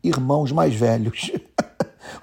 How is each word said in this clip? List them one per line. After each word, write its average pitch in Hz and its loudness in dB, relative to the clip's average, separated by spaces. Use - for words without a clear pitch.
irmãos 139 0
mais 147 2
velhos. 113 0
<laughs> - -8